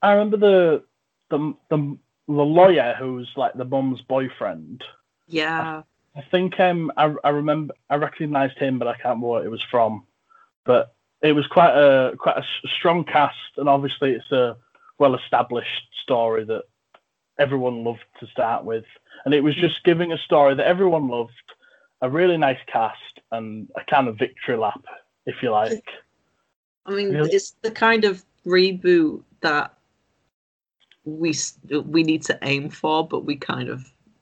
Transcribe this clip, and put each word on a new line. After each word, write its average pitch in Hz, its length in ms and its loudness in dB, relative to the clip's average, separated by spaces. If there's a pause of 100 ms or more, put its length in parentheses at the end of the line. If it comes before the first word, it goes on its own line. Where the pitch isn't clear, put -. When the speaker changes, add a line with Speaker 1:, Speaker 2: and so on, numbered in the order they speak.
Speaker 1:
I 202 100 4
remember 208 260 2
the, 185 460 4 (460)
the, 151 240 -4 (160)
the, 143 280 -2 (300)
the 147 40 -6 (100)
lawyer 151 560 6
who's, 127 380 -8
like, 131 180 -2
the 127 100 -8
mum's 131 380 -2
boyfriend. 120 800 -6 (460)
Speaker 2:
Yeah. 160 540 -4 (320)
Speaker 1:
I, 147 60 -16
I - 100 -16
think, 185 300 0
um, 175 360 2
I, 151 180 2 (100)
I 143 60 2
remember, 151 440 -2 (160)
I 143 60 0
recognised 147 600 -4
him, 131 200 -2
but 120 100 -2
I 117 40 -2
can't 117 140 -12
remember 120 200 -2
what 117 180 -2
it 104 60 -8
was 113 200 -10
from. 110 340 0 (600)
But - 300 2 (260)
it 151 120 4
was 147 140 0
quite 139 280 6
a, 135 420 6
quite - 200 -2
a - 40 -2
s-, - 380 -10
strong 170 260 0
cast, 147 320 0 (220)
and 143 100 0
obviously 139 440 0
it's - 200 -8
a 120 240 0 (420)
well-established 123 840 0 (200)
story 113 420 0
that 110 180 -6 (760)
everyone 127 440 -2
loved 117 220 -8 (160)
to 117 80 -16
start - 360 -4
with. 113 200 -6 (400)
And 139 100 2
it 143 80 2
was 147 140 0
Speaker 2:
Mm. 175 40 -8
Speaker 1:
just 165 240 -2
giving 170 280 2
a 156 60 -6
story 143 360 4
that 135 120 -2
everyone 175 420 2
loved, 120 240 -4 (680)
a 127 80 -2
really 175 280 2
nice 135 300 0
cast, - 540 -6 (120)
and 110 420 -10
a - 160 -12
kind 135 160 2
of 110 120 -6
victory 123 380 -4
lap, 107 280 -4 (420)
if 123 160 -10
you 123 80 -2
like. 110 380 -2 (960)
Speaker 2:
I 196 60 -8
mean, 202 200 -4
Speaker 1:
Really? 151 200 0
Speaker 2:
it's 196 200 -2 (100)
the 220 100 -4
kind 226 320 2
of 196 180 -2 (240)
reboot 180 760 2 (180)
that 147 320 -2 (1300)
we 156 260 -4
s-, - 280 -8 (280)
we 160 180 2
need 156 200 0
to - 180 -4
aim 139 280 -2
for, 156 380 -2
but - 160 -6
we 147 120 -4
kind 127 320 -8
of 127 220 -12 (320)